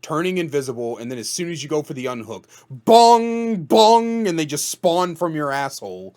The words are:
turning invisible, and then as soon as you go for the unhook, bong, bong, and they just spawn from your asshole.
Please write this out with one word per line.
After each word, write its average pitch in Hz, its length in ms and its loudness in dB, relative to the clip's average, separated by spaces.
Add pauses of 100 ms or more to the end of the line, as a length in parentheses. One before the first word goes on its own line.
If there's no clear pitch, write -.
turning 175 360 -4
invisible, 127 600 -6
and 117 140 -10
then 127 60 -8
as 110 120 -10
soon 170 200 -8
as 160 140 -10
you 147 60 -14
go 151 120 -2
for 147 120 -12
the 127 120 -10
unhook, 110 420 -10 (220)
bong, 233 920 4
bong, 226 640 4
and 170 100 -2
they 160 80 -2
just 147 240 -6
spawn 175 460 0
from 165 200 -6
your 147 160 -4
asshole. 101 640 -8